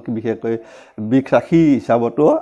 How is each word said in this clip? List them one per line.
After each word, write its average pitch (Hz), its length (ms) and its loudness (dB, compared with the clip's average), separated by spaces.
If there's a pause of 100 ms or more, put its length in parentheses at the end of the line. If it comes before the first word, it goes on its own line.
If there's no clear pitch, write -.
(160)
বিশেষকৈ 113 380 -4 (560)
বিষ 131 240 2
ৰাশি 165 260 2 (160)
হিচাপতো। 117 480 -2 (180)